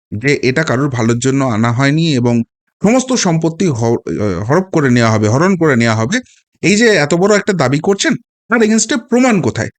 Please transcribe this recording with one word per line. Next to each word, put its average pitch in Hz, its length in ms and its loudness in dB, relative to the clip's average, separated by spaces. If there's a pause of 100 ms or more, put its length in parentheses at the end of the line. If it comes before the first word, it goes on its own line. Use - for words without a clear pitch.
(180)
যে 139 240 -2
এটা 131 220 0
কারোর 139 260 -2
ভালোর 117 300 -2
জন্য 135 260 0
আনা 117 260 0
হয়নি 143 420 0
এবং 120 300 0 (400)
সমস্ত 254 300 2
সম্পত্তি 165 540 -2
হ-, 117 300 0 (460)
হরপ 151 200 0 (100)
করে 143 160 2
নেওয়া 120 220 2
হবে, 107 160 2
হরণ 170 300 2
করে 160 180 2
নেওয়া 117 200 0
হবে, 131 240 -2 (420)
এই 170 140 2
যে 226 140 4
এত 156 240 0
বড় 196 220 2
একটা 202 180 -2
দাবি 143 260 0
করছেন, 196 340 -2 (340)
তার 233 120 0
against-এ 220 380 0 (120)
প্রমাণ 240 320 2
কোথায়?" 113 380 -4